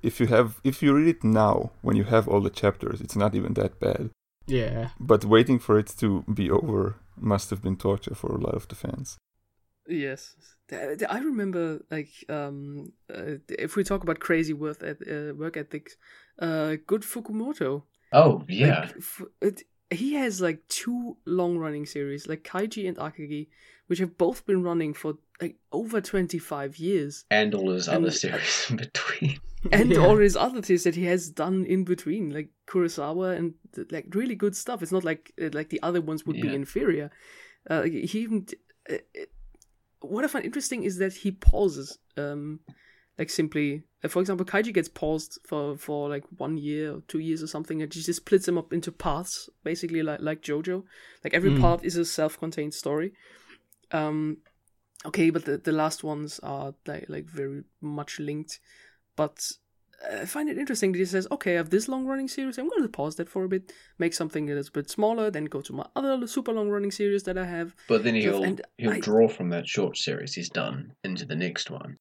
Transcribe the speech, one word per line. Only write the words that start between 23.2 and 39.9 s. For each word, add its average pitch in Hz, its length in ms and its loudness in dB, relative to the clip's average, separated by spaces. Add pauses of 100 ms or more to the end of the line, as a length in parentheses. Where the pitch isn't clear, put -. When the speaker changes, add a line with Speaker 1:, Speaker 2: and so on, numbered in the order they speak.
Speaker 3:
which 175 140 0
have 180 180 0
both 180 280 2
been 185 180 4
running 165 300 0
for, 156 200 -6 (260)
like, - 160 -6 (160)
over 220 300 -2
twenty-five 165 760 -2
years. 160 540 0
Speaker 4:
And 104 240 4
all 95 160 0
his 90 160 -2
other 90 200 4
Speaker 3:
And - 60 2
Speaker 4:
series - 520 0
<laughs> - 40 -8
in 123 60 0
between. - 640 -2 (320)
Speaker 3:
And 208 200 8
Speaker 2:
Yeah. 165 80 8
Speaker 3:
all 196 180 10
his 202 180 8
other 254 260 0
series 180 220 2
that 165 120 2
he 180 100 0
has 175 240 0
done 185 340 0
in 185 220 2
between, 175 460 -2
like 151 180 -6 (180)
Kurosawa 170 720 0
and, 165 160 -2 (200)
th-, - 160 -10
like, 160 240 -8
really 233 220 0
good 196 220 0
stuff. 240 260 -6
It's 160 80 -6
not 185 140 0
like, 160 260 -4 (100)
uh, 160 120 -2
like, 156 160 -4
the - 120 -4
other 175 200 0
ones 156 240 -6
would 151 160 -4
be 147 80 0
Speaker 4:
Yeah. 135 60 -2
Speaker 3:
inferior. 147 540 0 (600)
Uh, 160 140 2
like, 165 100 0
he 175 260 -4
even, 220 220 -2
d-, - 160 -12 (320)
uh, - 60 -4
uh, - 300 -12 (760)